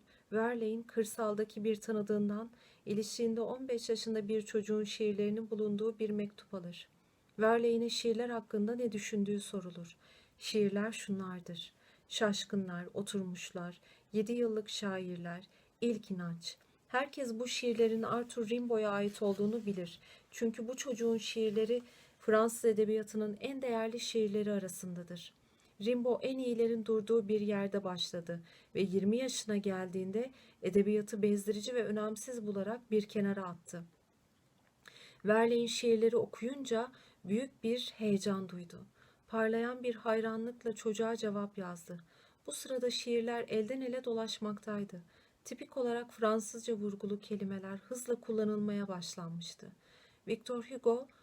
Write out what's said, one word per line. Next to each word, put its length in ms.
Verlaine 560
kırsaldaki 760
bir 120
tanıdığından 760
ilişiğinde 560
on 260
beş 220
yaşında 380
bir 140
çocuğun 420
şiirlerinin 640
bulunduğu 500
bir 100
mektup 440
alır. 340
Verlaine'e 500
şiirler 400
hakkında 460
ne 160
düşündüğü 480
sorulur. 580
Şiirler 520
şunlardır. 840
Şaşkınlar, 840
oturmuşlar, 880
yedi 180
yıllık 380
şairler, 760
ilk 300
inanç. 460
Herkes 460
bu 140
şiirlerin 560
Arthur 460
Rimbaud'a 400
ait 320
olduğunu 440
bilir. 340
Çünkü 360
bu 80
çocuğun 420
şiirleri 640
Fransız 460
edebiyatının 760
en 220
değerli 380
şiirleri 520
arasındadır. 840
Rimbaud 400
en 160
iyilerin 480
durduğu 420
bir 140
yerde 420
başladı 560
ve 60
yirmi 360
yaşına 400
geldiğinde 760
edebiyatı 600
bezdirici 540
ve 80
önemsiz 640
bularak 440
bir 140
kenara 420
attı. 360
Verlaine 420
şiirleri 500
okuyunca 720
büyük 380
bir 320
heyecan 540
duydu. 360
Parlayan 560
bir 120
hayranlıkla 800
çocuğa 400
cevap 420
yazdı. 400
Bu 40
sırada 380
şiirler 580
elden 340
ele 220
dolaşmaktaydı. 960
Tipik 320
olarak 360
Fransızca 600
vurgulu 480
kelimeler 560
hızla 380
kullanılmaya 720
başlanmıştı. 840
Victor 360
Hugo, 440